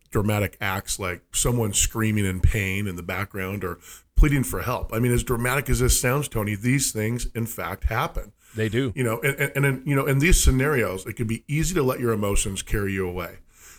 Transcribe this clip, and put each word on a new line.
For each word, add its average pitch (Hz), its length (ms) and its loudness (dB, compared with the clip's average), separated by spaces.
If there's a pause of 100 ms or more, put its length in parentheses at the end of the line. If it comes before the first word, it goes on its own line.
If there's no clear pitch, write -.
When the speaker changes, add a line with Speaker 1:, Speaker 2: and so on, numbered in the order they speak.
Speaker 1:
dramatic 104 500 0
acts 98 400 -4
like 90 220 -6 (120)
someone 120 380 0
screaming 107 540 0
in 92 160 -2
pain 101 460 2
in 90 100 -6
the 85 60 -10
background 95 600 -6
or 85 160 -8 (380)
pleading 143 260 6
for - 200 -4
help. - 280 -4
I 110 80 0
mean, 120 140 2
as 117 100 0
dramatic 127 460 -2
as 117 100 2
this 120 220 2
sounds, 131 260 0
Tony, 104 280 -2
these 123 360 0
things, 117 360 -2
in 117 180 -4
fact, 95 400 -6
happen. 113 480 -2 (220)
Speaker 2:
They 110 120 0
do. 117 260 0
Speaker 1:
You 131 120 -2
know, 117 160 -2
and, 139 140 0
and, 139 200 -2
and 139 100 2
in, 131 200 0
you 143 100 2
know, 139 100 2
in 135 140 2
these 170 240 6
scenarios, 127 640 2
it 110 80 -6
can 113 140 -4
be 113 200 -4
easy 156 280 0
to 151 80 2
let 127 180 0
your 117 100 2
emotions 101 500 0
carry 101 300 -2
you 95 160 -2
away. 90 300 -8 (420)